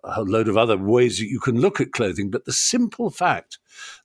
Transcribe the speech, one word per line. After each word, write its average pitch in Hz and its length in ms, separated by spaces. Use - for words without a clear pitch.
a - 100
whole 107 140
load 110 200
of 101 100
other 113 180
ways 104 440
that 107 80
you 131 120
can 123 220
look 202 180
at - 120
clothing. 101 400
But - 140
the 123 60
simple 233 600
fact 147 480